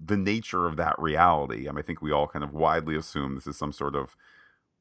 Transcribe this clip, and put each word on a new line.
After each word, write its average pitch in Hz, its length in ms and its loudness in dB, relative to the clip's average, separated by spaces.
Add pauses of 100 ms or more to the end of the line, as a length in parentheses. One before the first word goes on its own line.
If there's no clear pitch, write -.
the 101 140 0
nature 98 500 0
of 78 100 -2
that 80 220 0
reality. 76 680 4
I 73 40 -6
mean, 71 80 -6
I - 20 -6
think 80 180 -8
we 76 120 -2
all 73 160 2
kind 73 160 -6
of 71 100 -8
widely 78 420 2
assume 71 380 -4
this 67 140 -10
is 71 100 -10
some 73 160 -6
sort 71 220 -4
of 67 200 -4 (640)